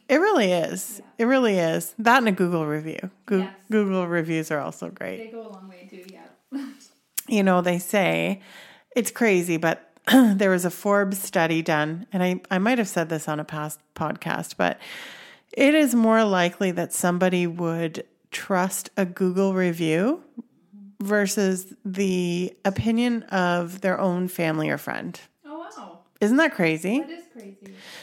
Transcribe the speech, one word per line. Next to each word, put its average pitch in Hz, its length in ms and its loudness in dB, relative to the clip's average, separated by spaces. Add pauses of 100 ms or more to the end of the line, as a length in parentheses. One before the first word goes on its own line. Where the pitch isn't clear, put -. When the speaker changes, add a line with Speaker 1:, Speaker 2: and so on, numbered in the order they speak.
Speaker 1:
it 285 80 4
really 320 340 4
is. 170 480 -2
Speaker 2:
Yeah. - 60 -20 (140)
Speaker 1:
It 233 60 2
really 240 320 4
is. 170 400 0
That 233 200 4
and 233 100 2
a 208 60 4
Google 175 320 0
review. 156 440 -6 (160)
Goo-, 190 140 2
Speaker 2:
Yes. 190 140 -4 (180)
Speaker 1:
Google 190 360 2
reviews 160 440 -2
are 151 80 -2
also 165 300 -8
great. - 280 -10
Speaker 2:
They 226 140 -14
go 226 160 -12
a - 60 -18
long 190 160 -20
way 180 200 -20
too, 180 220 -18
yeah. 175 540 -14
<laughs> - 0 - (640)
Speaker 1:
You 214 120 2
know, 185 200 4
they 175 180 0
say, 175 600 0 (520)
"It's - 160 -2
crazy, 180 460 0
but 165 340 -2 (100)
<clears throat> - 120 -2
there 208 380 6
was 180 160 2
a 175 40 0
Forbes 202 480 0
study 165 440 0
done," 160 500 0
and 185 100 0
I, 180 200 0 (100)
I 190 80 0
might 233 200 2
have 196 100 -2
said 165 180 -2
this 160 220 -6
on 151 100 -4
a 156 60 -8
past 151 340 -8 (160)
podcast, - 600 -6
but 87 200 0 (760)
it 277 200 4
is 285 220 4
more 220 300 6
likely 180 460 2
that 170 220 -4
somebody 180 540 2
would 165 560 -4 (280)
trust - 680 -2
a 190 80 2
Google 185 480 0
review 180 680 0 (800)
versus 196 720 0 (120)
the 180 680 -2 (120)
opinion 226 580 0
of 175 580 -2
their 185 180 0
own 180 280 0
family 156 420 -2
or 143 80 -2
friend. - 420 -8 (260)
Speaker 2:
Oh, 302 140 -14
wow. 214 400 -18 (200)
Speaker 1:
Isn't 220 180 4
that 302 160 4
crazy? 175 460 0
Speaker 2:
That 277 100 -6
is 339 220 -16
crazy. 202 260 -18 (460)